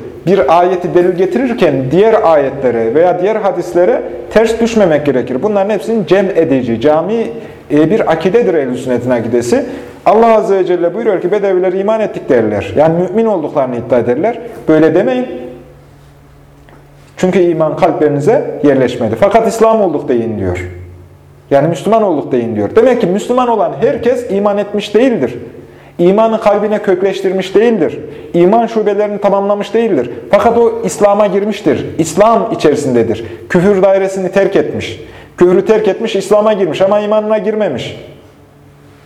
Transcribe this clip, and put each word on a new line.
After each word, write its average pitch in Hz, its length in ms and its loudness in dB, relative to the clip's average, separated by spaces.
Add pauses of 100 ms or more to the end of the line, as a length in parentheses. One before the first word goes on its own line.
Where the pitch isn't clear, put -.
(260)
Bir 175 340 4
ayeti 180 340 0
delil 180 180 2
getirirken 190 640 0 (160)
diğer 214 240 4 (180)
ayetlere 123 640 0
veya 175 260 2
diğer 214 140 0
hadislere 185 680 0 (320)
ters 226 280 2
düşmemek 190 440 2
gerekir. 127 380 -2
Bunların 202 260 0
hepsinin 214 360 -2
cem 190 300 2
edici, 127 460 0
cami, 165 460 0 (440)
e, 156 180 4
bir 214 220 0
akidedir 165 420 0
Ehl-i 127 240 -2
Sünnet'in 123 320 -2
akidesi. 120 560 0 (400)
Allah 226 280 4
Azze 196 240 2
ve 180 80 0
Celle 170 280 0
buyuruyor 214 280 -2
ki, 180 100 -2
"Bedeviler 190 420 0
iman 208 280 0
ettik," 175 280 -6
derler. 104 460 0
Yani 165 280 2
mümin 214 220 -2
olduklarını 151 500 -2
iddia 120 240 0
ederler. 135 400 -2 (280)
Böyle 156 280 4
demeyin. 254 300 0 (1900)
Çünkü 185 220 0
iman 160 380 0
kalplerinize 151 840 0
yerleşmedi. 127 560 0
"Fakat 214 280 2
İslam 220 340 2
olduk 147 280 -2
deyin," 113 300 -2
diyor. 90 300 -4 (840)
Yani 139 160 4
Müslüman 208 360 0
olduk 165 280 -2
deyin 113 240 -2
diyor. 101 200 -2
Demek 247 260 4
ki 170 60 0
Müslüman 240 400 0
olan 196 240 0 (100)
herkes 240 500 0
iman 202 260 0
etmiş 208 380 -4
değildir. 220 420 0 (640)
İmanı 214 420 2
kalbine 208 400 0
kökleştirmiş 190 760 -2
değildir. 202 440 2 (340)
İman 202 340 4
şubelerini 208 500 -2
tamamlamış 202 560 -2
değildir. 208 360 0 (220)
Fakat 226 260 2
o 226 160 2 (100)
İslam'a 208 440 0
girmiştir. 190 580 -2 (120)
İslam 196 540 2
içerisindedir. 123 720 0 (240)
Küfür 190 340 2
dairesini 190 480 0
terk 196 240 2
etmiş. - 460 -4 (360)
Küfrü 185 280 4
terk 214 220 2
etmiş, 202 280 -2
İslam'a 208 380 2
girmiş 180 280 -2
ama 202 180 2
imanına 214 380 0
girmemiş. 202 680 -6 (1000)